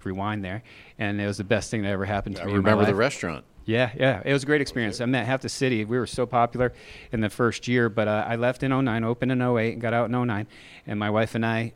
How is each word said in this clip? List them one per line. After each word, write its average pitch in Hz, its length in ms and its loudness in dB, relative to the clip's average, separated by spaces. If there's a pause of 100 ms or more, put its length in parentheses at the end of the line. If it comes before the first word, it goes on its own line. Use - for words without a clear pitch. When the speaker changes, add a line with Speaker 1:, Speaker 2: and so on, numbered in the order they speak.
Speaker 1:
rewind 98 400 -4
there, 95 200 -8 (340)
and 104 240 -2
it 101 60 0
was 98 100 -2
the 107 60 -6
best 98 260 0
thing 110 140 -2
that 101 60 -2
ever 95 160 -2
happened 101 320 -4
to 87 40 -8
Speaker 2:
I 85 40 -6
Speaker 1:
me 101 80 -4
in - 20 0
my - 20 4
Speaker 2:
remember 104 280 6
the 107 60 4
Speaker 1:
life. 98 80 0
Speaker 2:
restaurant. 98 460 -2 (200)
Speaker 1:
Yeah, 113 300 2
yeah. 131 300 0
It 139 80 2
was 139 80 2
a 120 60 -8
great 147 120 4
experience. 117 380 -2
Speaker 2:
Okay. 123 60 -4
Speaker 1:
I - 20 0
met 123 220 0
half 131 140 0
the 117 80 -6
city. 120 360 0
We 120 140 0
were 110 80 -2
so 127 180 -2
popular 120 480 2 (380)
in 113 100 0
the 107 80 2
first - 380 0
year, 120 220 2
but, 107 180 0
uh, 107 200 0
I 117 80 -2
left 123 280 0
in 135 80 0
oh 135 100 2
nine, 113 220 0
opened 120 280 -2
in 127 100 0
oh 123 180 2
eight, 113 140 0
and 113 80 -10
got 113 120 0
out 117 160 2
in 120 60 -2
oh 123 80 0
nine. 107 240 -2 (400)
And 104 120 -4
my 107 120 0
wife 110 240 0
and 113 100 0
I, 113 300 -2